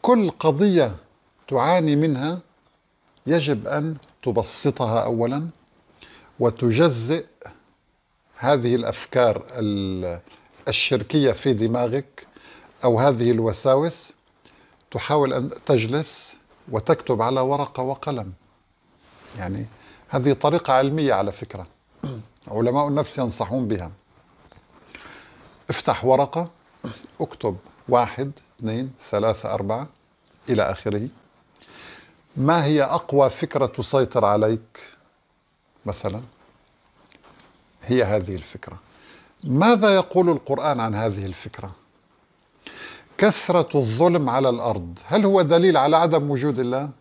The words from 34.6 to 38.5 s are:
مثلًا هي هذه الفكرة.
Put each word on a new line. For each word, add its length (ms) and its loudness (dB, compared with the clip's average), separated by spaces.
مثلًا 360 -8
هي 200 2
هذه 320 -2
الفكرة. 440 -16